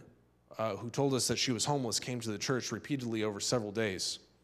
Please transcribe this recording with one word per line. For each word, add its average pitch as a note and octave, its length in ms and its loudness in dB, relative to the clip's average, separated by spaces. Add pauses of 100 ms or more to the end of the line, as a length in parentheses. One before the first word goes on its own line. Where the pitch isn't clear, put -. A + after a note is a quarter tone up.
(560)
uh, A2 200 0
who A2 120 -6
told C#3 240 2
us B2 160 2
that A2+ 100 2
she - 140 2
was G#2+ 140 0
homeless C3 340 0
came B2 200 -4
to A2+ 100 -4
the G#2 80 -2
church A#2+ 340 0
repeatedly A2+ 520 -2
over G2+ 160 0
several G#2+ 320 2
days. G2+ 480 0 (240)